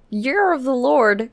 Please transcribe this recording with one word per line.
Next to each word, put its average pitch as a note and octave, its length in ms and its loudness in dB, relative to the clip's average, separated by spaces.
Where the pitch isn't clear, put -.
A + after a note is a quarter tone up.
Year D4 420 0
of C4+ 120 -4
the C4+ 100 0
Lord A#3+ 580 2